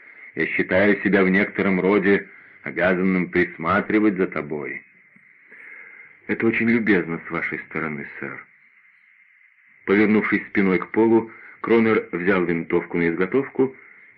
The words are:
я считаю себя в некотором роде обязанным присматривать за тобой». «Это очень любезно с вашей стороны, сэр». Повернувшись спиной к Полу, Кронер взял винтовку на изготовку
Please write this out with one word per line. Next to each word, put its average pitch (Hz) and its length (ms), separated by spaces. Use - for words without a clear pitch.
я 80 120
считаю 95 560
себя 98 200
в 92 60
некотором 95 520
роде 98 480
обязанным 90 640
присматривать 92 880
за 92 100
тобой». 73 560
«Это 107 200
очень 113 240
любезно 92 560
с - 40
вашей 82 300
стороны, 76 480
сэр». 67 260
Повернувшись 104 600
спиной 95 320
к - 100
Полу, 113 420
Кронер 110 500
взял 90 340
винтовку 85 540
на 85 120
изготовку 131 680